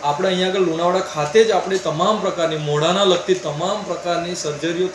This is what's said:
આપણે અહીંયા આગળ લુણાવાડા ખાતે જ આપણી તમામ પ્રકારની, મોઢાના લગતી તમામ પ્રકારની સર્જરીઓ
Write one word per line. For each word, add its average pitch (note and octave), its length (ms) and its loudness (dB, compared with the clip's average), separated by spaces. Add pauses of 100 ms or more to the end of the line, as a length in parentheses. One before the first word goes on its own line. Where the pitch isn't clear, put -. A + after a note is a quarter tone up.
આપણે D#3 240 0
અહીંયા F#3 220 0
આગળ G3 100 0
લુણાવાડા F3 400 2
ખાતે F3 440 2
જ G#3+ 80 2
આપણી F#3 260 0
તમામ F#3 440 0
પ્રકારની, E3 360 -2
મોઢાના D3+ 460 2
લગતી F#3 300 4
તમામ F3+ 500 -4
પ્રકારની F3 520 -4
સર્જરીઓ E3 600 -2